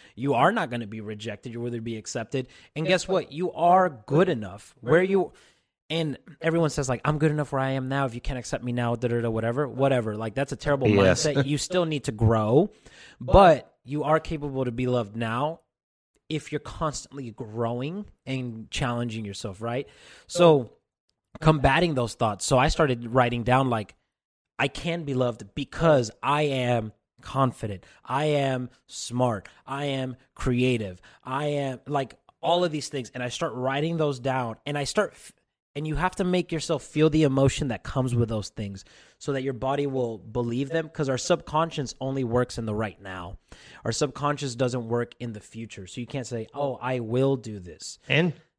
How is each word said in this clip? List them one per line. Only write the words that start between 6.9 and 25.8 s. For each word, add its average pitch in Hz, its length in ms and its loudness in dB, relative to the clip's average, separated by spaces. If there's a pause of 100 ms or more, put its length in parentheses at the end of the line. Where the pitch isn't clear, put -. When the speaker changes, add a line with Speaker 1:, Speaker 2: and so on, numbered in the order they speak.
Speaker 1:
"I'm 151 160 0
good 151 120 4
enough 147 200 -2
where 139 100 0
I 135 100 0
am 131 180 -2
now. 139 160 0
If 117 100 -6
you 120 60 -8
can't 131 180 -4
accept 120 240 -6
me 123 80 -4
now, 120 240 0
da, 117 140 -2
da, 120 120 0
da, 117 80 0
whatever, 117 380 0
whatever." 123 480 0
Like, 110 180 -6
that's 139 200 -4
a - 40 -6
terrible 135 320 0
Speaker 2:
Yes. 98 360 6
Speaker 1:
mindset. 139 200 0
You 143 120 0
still 180 280 0
need 156 200 -4
to 131 80 -2
grow, 113 560 4 (500)
but 160 540 8 (100)
you 143 220 -6
are 156 140 4
capable 143 460 -4
to 123 60 -2
be 123 160 -2
loved 117 300 0
now 120 420 -4 (680)
if 156 240 -6
you're 147 60 -4
constantly 139 720 -8
growing 120 720 -6 (200)
and 123 460 -8
challenging 120 540 -4
yourself, 101 360 -10
right? 120 260 -4 (400)
So 160 440 4 (680)
combating 156 560 4
those 120 200 -2
thoughts. 107 300 -2
So 143 120 4
I 131 120 6
started 120 440 0
writing 120 300 2
down, 127 260 4
like, 110 260 -4 (600)
"I 135 100 0
can 170 360 -4
be 143 100 -4
loved 123 300 0 (120)
because 143 560 2 (120)